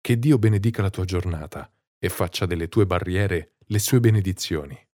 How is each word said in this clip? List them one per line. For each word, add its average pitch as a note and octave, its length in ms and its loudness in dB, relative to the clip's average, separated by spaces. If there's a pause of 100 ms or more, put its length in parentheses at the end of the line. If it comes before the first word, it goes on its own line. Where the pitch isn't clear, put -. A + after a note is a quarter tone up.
Che A#2+ 200 0
Dio C#3 180 4
benedica G#2+ 440 2
la F#2+ 80 0
tua F#2 140 -4
giornata E2+ 640 -4 (300)
e G2 100 -4
faccia - 380 -4
delle E2 220 -4
tue G#2 180 4
barriere F2+ 720 -2 (100)
le G#2 140 0
sue B2+ 180 2
benedizioni. F#2 800 0 (160)